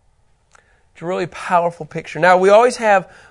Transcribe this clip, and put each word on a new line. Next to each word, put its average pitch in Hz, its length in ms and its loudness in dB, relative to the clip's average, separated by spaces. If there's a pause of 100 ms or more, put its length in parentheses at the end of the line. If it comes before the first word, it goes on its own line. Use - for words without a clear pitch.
(920)
It's - 100 -20
a 160 40 -12
really 185 220 -6
powerful 170 580 -4
picture. - 340 -14
Now, 180 180 4
we 190 120 2
always 233 280 4
have 208 320 0 (220)